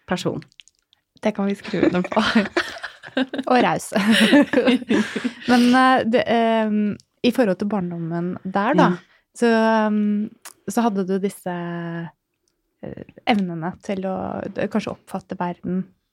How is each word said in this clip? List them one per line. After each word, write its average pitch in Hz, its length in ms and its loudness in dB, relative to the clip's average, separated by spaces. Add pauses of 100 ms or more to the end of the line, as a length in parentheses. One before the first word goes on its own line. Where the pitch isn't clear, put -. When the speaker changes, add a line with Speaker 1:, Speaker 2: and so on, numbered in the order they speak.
Speaker 1:
person. 175 380 -4 (760)
Speaker 2:
Det 214 160 -2
kan 196 120 -2
vi 202 80 -2
skrive - 340 -2
under 180 140 0
på. - 180 -2
<laughs> - 460 0 (800)
Speaker 3:
Og 254 120 4
raus. 170 300 0 (840)
<laughs> - 800 0
Men, 240 120 6 (120)
eh, 262 300 4
det, 226 220 2
ehm, 220 680 0 (280)
i 240 80 4
forhold 202 280 2
til 214 80 -2
barndommen 175 760 -4
der, 202 300 -2
da, 294 140 6
Speaker 1:
Ja. 180 100 0 (380)
Speaker 3:
så, 233 160 2
ehm, 214 800 2 (400)
så 233 140 -2
hadde 196 220 0
du 190 140 0
disse, 190 320 -6 (1300)
eh, - 200 -12 (240)
evnene 180 460 -2 (100)
til 190 240 -6
å 190 80 -6 (380)
d-, - 140 -4
kanskje 214 280 -4
oppfatte - 420 -12
verden 180 460 -6 (300)